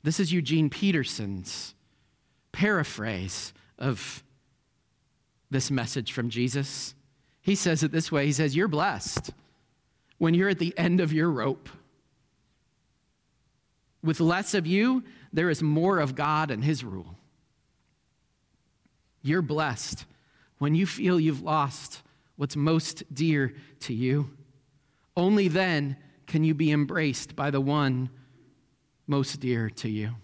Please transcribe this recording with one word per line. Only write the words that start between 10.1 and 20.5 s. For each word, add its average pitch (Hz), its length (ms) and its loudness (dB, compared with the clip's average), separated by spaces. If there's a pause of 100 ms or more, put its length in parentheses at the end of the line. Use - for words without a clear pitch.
when 165 180 2
you're 190 140 4
at 190 100 0
the 170 180 -2
end 175 240 2
of 156 120 0
your 160 180 2
rope. 131 380 -2 (2250)
With 160 160 0
less 175 360 2
of 175 120 0
you, 226 380 2 (280)
there 170 180 2
is 156 120 0
more 165 360 4
of 135 160 0
God 151 360 2
and 117 140 -2
his 143 180 0
rule. 92 340 -10 (2000)
You're 160 200 0
blessed 147 640 -4 (520)